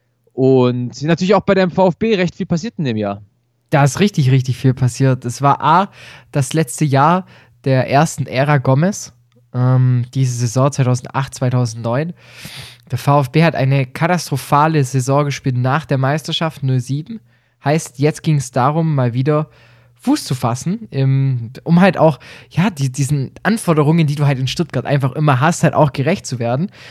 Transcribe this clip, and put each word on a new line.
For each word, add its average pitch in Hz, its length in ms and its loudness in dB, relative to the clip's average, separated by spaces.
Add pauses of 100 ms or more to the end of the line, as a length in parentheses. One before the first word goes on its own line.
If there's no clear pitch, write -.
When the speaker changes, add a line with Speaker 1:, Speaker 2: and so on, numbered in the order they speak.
(340)
Speaker 1:
Und 123 720 2
natürlich 180 320 2
auch 190 60 2
bei 202 120 2
dem 190 180 0
V 185 180 2
F - 80 -2
B 220 180 0
recht 180 200 -2
viel 190 100 -6
passiert 175 320 -4
in 160 80 -4
dem 113 120 -2
Jahr. 101 240 -4 (480)
Speaker 2:
Da 143 140 4
ist 139 160 0
richtig, 165 320 2
richtig 127 260 0
viel 127 160 2
passiert. 127 500 0
Es 123 180 -8
war 139 200 2
A, 170 280 2 (420)
das 139 220 -2
letzte 160 300 -2
Jahr 151 420 2 (380)
der 131 260 0
ersten 143 380 0
Ära 139 300 0
Gomez, 139 560 0 (400)
ähm, 127 600 2
diese 131 200 0
Saison 123 380 0
zweitausendacht, 127 640 -2
zweitausendneun. 123 800 -2 (760)
Der 123 80 -4
V 143 220 2
F 131 100 -4
B 156 120 4
hat 165 120 2
eine 135 320 0
katastrophale 156 960 0
Saison 139 420 0
gespielt 135 320 -4
nach 131 280 0
der 139 120 -2
Meisterschaft 151 640 -4
null 131 180 0
sieben. 151 420 -6 (420)
Heißt, 156 340 -2
jetzt 151 240 0
ging's 151 300 -2
darum, 151 420 0
mal 123 220 0
wieder 151 340 0 (460)
Fuß 294 300 -2
zu 135 100 -4
fassen, 160 560 -4
im, 135 580 0 (140)
um 170 180 4
halt 190 160 4
auch, 156 220 2 (320)
ja, 185 180 0
die, 139 220 -4
diesen 135 400 -2 (100)
Anforderungen, 165 640 2
die 143 80 0
du 143 140 0
halt 139 100 2
in 131 100 -4
Stuttgart - 380 -4
einfach 135 280 0
immer 147 260 2
hast, 165 240 0
halt 160 100 2
auch 151 200 2
gerecht 147 340 -2
zu 127 100 -8
werden. 123 320 -2 (220)